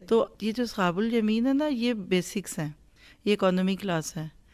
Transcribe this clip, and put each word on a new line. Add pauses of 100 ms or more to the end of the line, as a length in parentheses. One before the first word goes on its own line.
तो
ये
जो
असहाबुल
यमीन
है
ना,
ये
basics
हैं, (520)
ये
economy
class
है। (240)